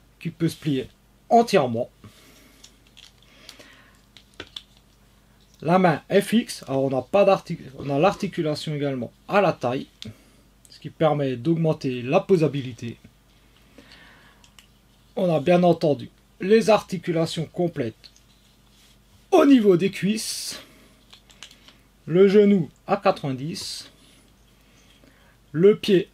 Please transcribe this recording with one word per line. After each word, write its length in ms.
qui 100
peut 200
se 80
plier 300
entièrement. 600
La 180
main 300
est 120
fixe, 460
alors 160
on 60
n'a 120
pas 220
d'artic-, 380
on 100
a 80
l'articulation 800
également 380
à 100
la 140
taille, 340
ce 100
qui 100
permet 480
d'augmenter 640
la 180
posabilité. 800
On 180
a 60
bien 240
entendu 460
les 280
articulations 760
complètes 640
au 140
niveau 320
des 140
cuisses, 680
le 220
genou 420
à 100
quatre-vingt-dix, 920
le 220
pied 380